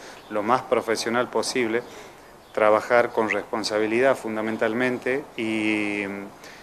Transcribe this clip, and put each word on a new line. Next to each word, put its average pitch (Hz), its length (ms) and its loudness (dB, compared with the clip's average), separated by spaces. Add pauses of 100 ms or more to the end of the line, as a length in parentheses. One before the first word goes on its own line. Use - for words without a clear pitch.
(300)
lo 107 120 -2
más 120 200 2
profesional 117 680 0
posible, 113 540 0 (720)
trabajar 107 560 4
con 110 180 0
responsabilidad 107 880 0
fundamentalmente 113 1080 -2 (140)
y, 107 680 -2 (580)